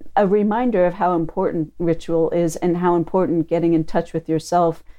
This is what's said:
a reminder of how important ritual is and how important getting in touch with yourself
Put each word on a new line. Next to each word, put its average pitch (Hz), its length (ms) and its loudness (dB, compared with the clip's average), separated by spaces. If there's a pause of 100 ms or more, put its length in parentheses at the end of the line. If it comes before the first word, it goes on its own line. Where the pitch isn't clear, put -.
(160)
a 202 120 4
reminder 208 580 2
of 175 100 0
how 180 200 0
important 165 640 -2
ritual 165 520 0
is 170 260 0
and 175 200 0
how 175 180 2
important 165 520 0
getting 170 260 0
in 160 100 2
touch 165 300 -2
with 160 140 -6
yourself 165 560 0 (160)